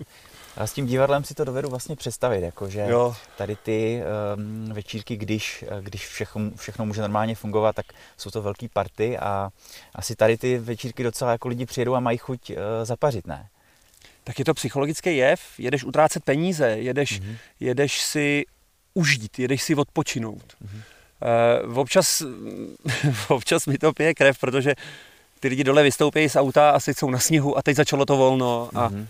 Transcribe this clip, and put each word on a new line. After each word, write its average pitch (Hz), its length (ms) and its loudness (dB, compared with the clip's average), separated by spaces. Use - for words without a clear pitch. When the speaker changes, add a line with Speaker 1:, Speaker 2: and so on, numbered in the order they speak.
Speaker 1:
A 107 100 -4
s 107 60 -8
tím 139 140 -4
divadlem 139 380 2
si 143 100 -14
to 156 100 -4
dovedu 135 260 -4
vlastně 127 260 -10
představit, 117 440 -2
jako 87 300 -8
že 104 180 -6
Speaker 2:
Jo. 120 280 2
Speaker 1:
tady 104 180 -6
ty, 110 440 -2
ehm, 107 380 -10
večírky, 107 440 -10
když, 104 520 -6
eh, 101 140 -8
když 98 260 -12
všechno, 107 480 -6
všechno 110 300 -8
může 104 140 -4
normálně 107 340 -2
fungovat, 107 420 0
tak - 100 -8
jsou - 140 -14
to 110 120 -6
velký 101 260 -6
party 107 500 -2
a 98 320 -2
asi - 220 -8
tady 113 200 6
ty 127 220 0
večírky 117 440 -8
docela 120 300 0
jako 120 160 -2
lidi 123 180 -4
přijedou 123 280 -2
a 127 60 0
mají 120 180 0
chuť, - 320 -10
eh, - 60 -8
zapařit, 117 420 -2
ne? 80 220 -10
Speaker 2:
Tak - 140 -10
je 135 60 -2
to 160 100 2
psychologický 147 640 -2
jev, 139 240 4
jedeš 127 260 -2
utrácet 151 400 2
peníze, 151 440 2
jedeš, 120 520 0
Speaker 1:
Mhm. 104 160 -10
Speaker 2:
jedeš 127 400 0
si 143 440 0
užít, 143 440 0
jedeš 127 240 0
si 165 120 0
odpočinout. 135 680 -2
Speaker 1:
Mhm. 104 220 -14
Speaker 2:
Eh, 117 440 4
občas, 131 560 2
<laughs> 120 440 -2
občas 156 380 2
mi 139 120 0
to 151 140 4
pije 156 220 2
krev, 139 240 4
protože 131 360 0
ty 135 80 -2
lidi 131 160 0
dole 139 180 6
vystoupí 147 460 4
z - 80 0
auta 147 340 6
a 143 100 4
teď - 180 -2
jsou 143 120 0
na 127 80 0
sněhu 143 400 2
a 135 40 0
teď 147 140 2
začalo 143 300 4
to 143 100 4
volno 127 580 4
a 117 140 0
Speaker 1:
Mhm. 104 220 -6